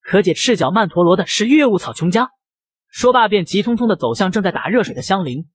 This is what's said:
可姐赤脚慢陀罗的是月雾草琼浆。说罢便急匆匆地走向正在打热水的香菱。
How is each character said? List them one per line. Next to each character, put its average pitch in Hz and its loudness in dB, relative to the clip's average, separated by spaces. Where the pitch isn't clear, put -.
可 196 0
姐 175 2
赤 233 0
脚 147 -2
慢 208 0
陀 170 0
罗 175 4
的 180 -4
是 208 -4
月 294 4
雾 208 2
草 - -6
琼 175 -2
浆。 233 0
说 247 0
罢 233 4
便 196 2
急 202 -2
匆 240 0
匆 233 -2
地 196 2
走 117 -2
向 185 0
正 214 0
在 185 0
打 - -6
热 220 2
水 - -6
的 165 -8
香 190 -2
菱。 135 -8